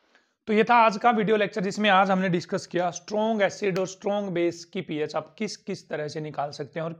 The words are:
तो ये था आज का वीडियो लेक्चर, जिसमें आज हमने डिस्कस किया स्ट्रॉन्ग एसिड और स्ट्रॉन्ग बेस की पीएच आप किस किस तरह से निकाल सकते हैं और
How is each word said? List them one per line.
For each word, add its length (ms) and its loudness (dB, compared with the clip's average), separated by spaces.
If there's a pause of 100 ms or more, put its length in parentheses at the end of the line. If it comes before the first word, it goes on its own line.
(480)
तो 60 0
ये 100 4
था 120 4
आज 220 6
का 140 4
वीडियो 260 2
लेक्चर, 240 -2
जिसमें 280 0
आज 220 6
हमने 180 2
डिस्कस 380 -2
किया 240 0
स्ट्रॉन्ग 500 -2
एसिड 380 0
और 80 -2
स्ट्रॉन्ग 460 -4
बेस 320 -2
की 160 -8
पीएच 340 -6
आप 220 -6
किस 200 -6
किस 320 -12
तरह 180 -6
से 140 -8
निकाल 300 -8
सकते 280 -10
हैं 60 -6
और 140 -6